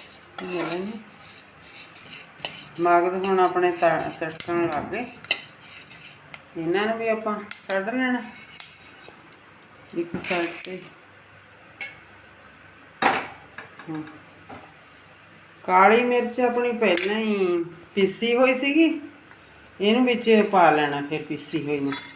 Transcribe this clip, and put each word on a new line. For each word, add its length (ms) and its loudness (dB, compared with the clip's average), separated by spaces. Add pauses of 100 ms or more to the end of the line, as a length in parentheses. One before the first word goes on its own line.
(380)
ਭੁੰਨ 160 -8 (160)
ਲੈਂਦੇ। 280 -6 (1800)
ਮਗਦ 440 2
ਹੁਣ 140 2
ਆਪਣੇ 320 2
ਤ-, 380 0 (100)
ਤੜਕਣ 460 -2
ਲੱਗ 260 -2
ਗਏ, 140 -6 (1500)
ਇਹਨਾਂ 280 0
ਨੂੰ 120 -2
ਵੀ 120 -4
ਆਪਾਂ 260 -2 (320)
ਕੱਢ 260 -2
ਲੈਣਾ 280 0 (1800)
ਇੱਕ 200 -6 (120)
ਸਾਈਡ 200 -2 (140)
'ਤੇ। 180 -8 (3000)
ਹਮ। 140 -8 (1600)
ਕਾਲੀ 400 8
ਮਿਰਚ 380 2
ਆਪਣੀ 320 2
ਪਹਿਲਾਂ 420 2
ਹੀ 500 0 (300)
ਪੀਸੀ 400 2
ਹੋਈ 180 6
ਸੀਗੀ, 320 4 (960)
ਇਹਨੂੰ 260 4
ਵਿੱਚ 240 2 (220)
ਪਾ 200 8
ਲੈਣਾ 380 2
ਫਿਰ 140 -4
ਪੀਸੀ 400 -6
ਹੋਈ 160 -2
ਨੂੰ। 140 -2 (220)